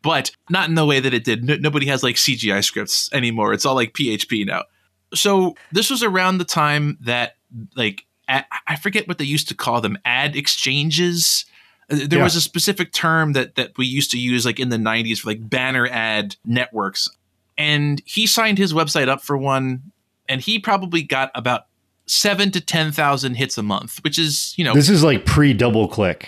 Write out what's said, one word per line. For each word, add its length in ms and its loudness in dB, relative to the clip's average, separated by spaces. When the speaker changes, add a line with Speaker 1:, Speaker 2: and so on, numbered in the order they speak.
Speaker 1:
but 300 0
not 180 0
in 60 0
the 100 4
way 160 4
that 140 0
it 100 -2
did. 200 0
No, 120 2
nobody 300 0
has, 160 0
like, 160 0
C 180 2
G 160 0
I 80 2
scripts 520 -2
anymore. 420 0
It's 100 -4
all, 120 2
like, 180 0
P 160 -2
H 180 -4
P 160 -2
now. 200 -4
So 400 2
this 180 0
was 140 -2
around 360 0
the 60 -2
time 580 0
that, 340 -2
like, 280 -2
a-, 160 0
I 80 -4
forget 320 -4
what 120 -6
they 60 -4
used 240 -2
to 60 -8
call 260 0
them, 240 -2
ad 300 0
exchanges. 1080 0
Uh, 80 0
there 120 2
Speaker 2:
Yeah. 60 4
Speaker 1:
was 120 2
a 40 0
specific 520 -2
term 420 0
that, 200 -2
that 240 -4
we 80 0
used 240 -2
to 80 -2
use, 260 0
like, 140 0
in 120 -2
the 80 0
nineties 420 0
for, 100 -8
like, 180 -6
banner 380 0
ad 580 -2
networks. 640 -2
And 480 0
he 220 -2
signed 320 2
his 160 2
website 340 2
up 140 -2
for 160 -2
one, 540 -2
and 120 -4
he 180 -2
probably 440 0
got 320 -2
about 320 -2
seven 440 2
to 100 -2
ten 320 -2
thousand 440 0
hits 200 -4
a 60 -6
month, 420 -4
which 140 -2
is, 400 -2
you 60 0
know, 100 2
Speaker 2:
This 160 6
is, 140 6
like, 200 4
pre-DoubleClick. 1040 2